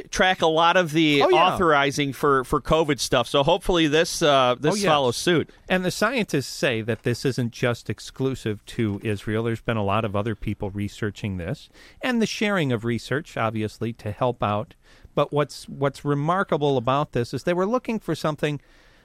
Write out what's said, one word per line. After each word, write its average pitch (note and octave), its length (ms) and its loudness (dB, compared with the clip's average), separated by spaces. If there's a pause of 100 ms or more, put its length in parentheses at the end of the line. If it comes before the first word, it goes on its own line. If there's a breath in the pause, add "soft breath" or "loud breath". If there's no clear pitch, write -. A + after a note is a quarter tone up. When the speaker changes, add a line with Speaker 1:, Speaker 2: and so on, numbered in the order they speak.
(120)
Speaker 1:
track F#3 300 2
a E3+ 60 4
lot E3 280 4
of F3+ 160 2
the D3+ 320 4
Speaker 2:
Oh, F4+ 60 6
yeah. F3 240 4
Speaker 1:
authorizing C#3+ 580 2
for, C3+ 320 2
for C#3+ 160 0
covid D3+ 400 0
stuff, B2 300 0
so C#3+ 140 2
hopefully E3+ 440 2
this, D#3 340 2
uh, C3+ 380 4
this D3+ 140 0
Speaker 2:
Oh, - 20 -2
yes. G3+ 100 -2
Speaker 1:
follows C#3+ 300 2
suit. E3 340 0 (200 soft breath)
Speaker 2:
And F#3 160 0
the F3 60 -2
scientists G#3+ 560 -2
say A#2+ 340 -2
that A2 220 -4
this A#2+ 200 -2
isn't B2 300 -2
just - 360 -2
exclusive A#2 760 -6
to G#2 360 -2
Israel. A2 440 -4
There's A2+ 160 -4
been A#2 160 -2
a G#2 80 -2
lot G2 180 0
of G#2 140 -4
other G#2 180 -2
people G#2 360 -6
researching G2+ 640 -6
this, F2+ 320 -8 (320 loud breath)
and A#3+ 200 0
the G#3+ 60 2
sharing F#3 460 0
of G#2+ 100 -2
research, A#2+ 540 -4
obviously, A2+ 560 -4
to - 180 -10
help B2 320 -2
out. G#2 300 -2 (420 soft breath)
But D3 180 0
what's, D3 340 -2
what's C#3 380 -4
remarkable D3 720 0
about B2+ 340 0
this B2 220 -4
is C3+ 100 -6
they F3+ 100 0
were F3+ 120 0
looking A3+ 340 -2
for E3 160 -4
something D3+ 460 -2 (440 soft breath)